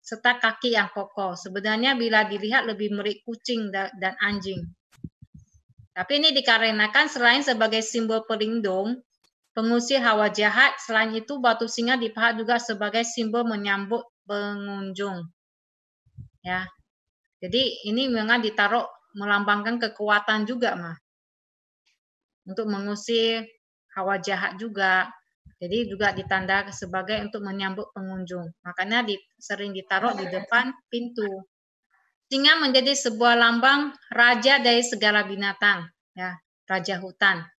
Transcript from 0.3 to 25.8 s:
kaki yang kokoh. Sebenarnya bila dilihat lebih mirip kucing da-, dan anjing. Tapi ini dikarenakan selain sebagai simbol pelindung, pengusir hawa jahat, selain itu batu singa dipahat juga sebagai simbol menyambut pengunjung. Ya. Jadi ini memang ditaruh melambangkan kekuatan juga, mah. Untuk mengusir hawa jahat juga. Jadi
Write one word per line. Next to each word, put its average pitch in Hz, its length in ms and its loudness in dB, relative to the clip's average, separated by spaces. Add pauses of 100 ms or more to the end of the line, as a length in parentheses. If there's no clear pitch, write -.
kaki 233 360 0
yang 202 160 2
kokoh. 196 480 -6
Sebenarnya 214 560 -2
bila 220 320 2
dilihat 214 400 -2
lebih 208 280 -4
mirip 202 280 -6
kucing 226 480 -6
da-, 196 200 -4 (120)
dan 190 160 -2
anjing. 190 480 -4 (1300)
Tapi 277 280 0
ini 311 120 4
dikarenakan 226 760 4
selain 247 320 4
sebagai 220 400 2
simbol 220 420 -2
pelindung, 214 800 -2 (480)
pengusir 240 480 2
hawa 214 320 4
jahat, 226 480 4
selain 220 320 0
itu 233 320 -6
batu 226 240 2
singa 240 320 0
dipahat 226 400 0
juga 233 240 0
sebagai 208 400 -2
simbol 233 400 -2
menyambut 202 640 -2 (180)
pengunjung. 202 1000 -6 (1200)
Ya. 185 240 -6 (720)
Jadi 226 480 -2
ini 254 160 0
memang 233 320 2
ditaruh 214 480 0 (320)
melambangkan 208 640 0
kekuatan 208 640 0
juga, 233 320 -2
mah. 165 180 -10 (1500)
Untuk 214 240 -6
mengusir 226 800 -2 (480)
hawa 190 240 -2
jahat 196 340 -2
juga. 196 540 0 (500)
Jadi 196 300 -4